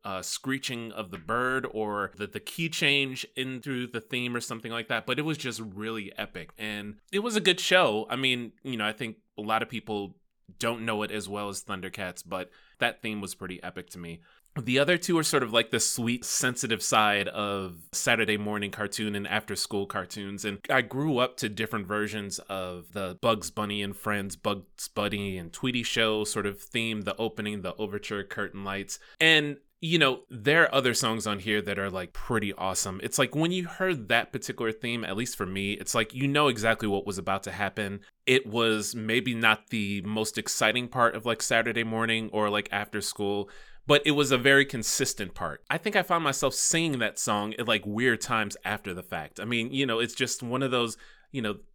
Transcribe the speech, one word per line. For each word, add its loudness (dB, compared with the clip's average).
uh, -4
screeching -4
of -8
the -10
bird 0
or -2
the, -6
the -10
key -4
change 0
in -4
through -4
the -6
theme -4
or 0
something -8
like -4
that, -2
but 0
it 0
was -2
just -6
really -6
epic. -8
And -8
it 0
was -2
a 4
good 4
show. 4
I -2
mean, -2
you -4
know, 0
I 0
think -6
a -8
lot 2
of -4
people -6
don't -2
know 0
it -4
as -6
well -6
as -8
Thundercats, -8
but -6
that 0
theme -4
was -8
pretty -10
epic -12
to -14
me. -12
The 2
other 6
two 2
are 2
sort 2
of, -2
like, 4
the 2
sweet, 0
sensitive 0
side 4
of -2
Saturday 2
morning -2
cartoon -4
and -4
after-school -2
cartoons. -6
And -4
I 6
grew 0
up 2
to -2
different -4
versions -4
of -8
the -6
Bugs 2
Bunny -2
and -4
Friends, -2
Bugs -4
Bunny -2
and -10
Tweety -2
show 2
sort -2
of -4
theme, -2
the -2
opening, -2
the -6
overture, -4
curtain -8
lights. -6
And, 6
you 2
know, 4
there 6
are 4
other 6
songs 0
on 0
here 0
that -2
are, -2
like, -6
pretty -2
awesome. -2
It's -2
like, 2
when 2
you -2
heard -2
that 2
particular -4
theme, -4
at -4
least -4
for -2
me, -2
it's -4
like, 2
you 0
know 4
exactly 2
what 0
was -4
about -2
to -6
happen. -4
It 4
was 2
maybe 0
not 4
the 0
most -2
exciting 2
part 2
of, -4
like, 0
Saturday 2
morning 0
or, 4
like, 0
after -2
school, -2
but 8
it 4
was 4
a 6
very 8
consistent -2
part. -6
I -4
think -4
I 6
found 2
myself 2
singing 2
that 0
song 0
at, -2
like, 2
weird 2
times -2
after -4
the -6
fact. -8
I -6
mean, 0
you 2
know, 2
it's 0
just -2
one -2
of 0
those, 2
you -6
know -2